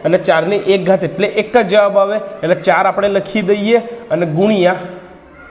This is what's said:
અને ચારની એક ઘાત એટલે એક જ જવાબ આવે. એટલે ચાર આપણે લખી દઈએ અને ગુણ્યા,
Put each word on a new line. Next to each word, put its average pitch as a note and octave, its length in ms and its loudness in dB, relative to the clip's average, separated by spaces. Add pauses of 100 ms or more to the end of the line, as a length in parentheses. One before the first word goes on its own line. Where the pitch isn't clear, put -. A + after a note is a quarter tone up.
અને E3+ 140 2
ચારની E3+ 380 0
એક F#3+ 280 0
ઘાત F#3 200 0
એટલે E3 220 -2
એક G#3+ 300 -2
જ A3+ 100 4
જવાબ G3+ 320 2
આવે. G3 180 0
એટલે E3+ 380 -4
ચાર F3 320 2
આપણે G3 220 0
લખી G3 340 -2
દઈએ G#3 360 2 (320)
અને E3+ 160 0
ગુણ્યા, F3+ 480 2 (760)